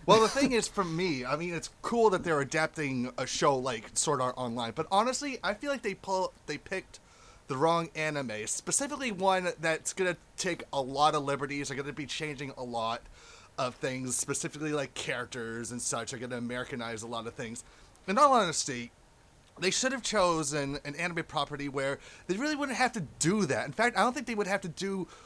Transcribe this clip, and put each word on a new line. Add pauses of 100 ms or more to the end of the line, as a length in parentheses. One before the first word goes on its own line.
Well,
the
thing
is,
for
me,
I
mean,
it's (120)
cool
that
they're
adapting
a
show
like
Sword
Art
Online,
but
honestly,
I
feel
like
they
pull, (140)
they
picked (480)
the
wrong
anime,
specifically
one (100)
that's
gonna (200)
take (100)
a
lot
of
liberties,
are
gonna
be
changing
a
lot (560)
of
things,
specifically,
like,
characters
and
such,
are
gonna
Americanize
a
lot
of
things. (440)
In
all
honesty, (680)
they
should
have
chosen
an
anime
property
where (280)
they
really
wouldn't
have
to (180)
do
that.
In
fact,
I
don't
think
they
would
have
to
do (180)